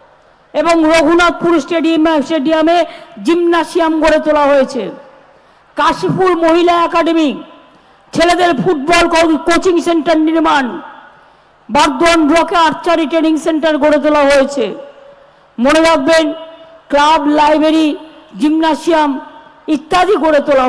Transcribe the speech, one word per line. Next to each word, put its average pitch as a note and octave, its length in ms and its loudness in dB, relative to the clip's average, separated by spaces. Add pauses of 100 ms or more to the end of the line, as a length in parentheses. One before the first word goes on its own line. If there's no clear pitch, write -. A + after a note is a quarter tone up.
(520)
এবং E4 220 0 (180)
রঘুনাথপুর E4+ 680 0
স্টেডিয়ামে, D#4+ 640 0
স্টেডিয়ামে D#4+ 640 0 (400)
জিমনাসিয়াম E4 760 0
গড়ে D#4 180 2
তোলা D4+ 280 0
হয়েছে। C4 440 0 (840)
কাশীপুর F4+ 600 0
মহিলা E4+ 380 2 (100)
একাডেমি, E4 460 0 (840)
ছেলেদের F4 380 0 (120)
ফুটবল E4+ 460 0
কো-, E4 380 0
কোচিং E4+ 340 0
সেন্টার D#4+ 380 0
নির্মাণ, D#4 640 -2 (920)
বাগদোয়ান D#4+ 540 2
ব্লকে E4 280 0 (100)
আর্চারি E4 400 -2
ট্রেনিং D#4+ 280 0 (120)
সেন্টার D#4+ 320 0
গড়ে D4 260 2
তোলা D4 260 2
হয়েছে। C4+ 340 0 (920)
মনে C#4+ 300 2
রাখবেন, D#4+ 360 2 (640)
ক্লাব, D4 320 2 (180)
লাইব্রেরি, D#4 500 2 (500)
জিমনাসিয়াম D#4 720 0 (640)
ইত্যাদি F4+ 480 0
গড়ে D4+ 260 2
তোলা C4 200 2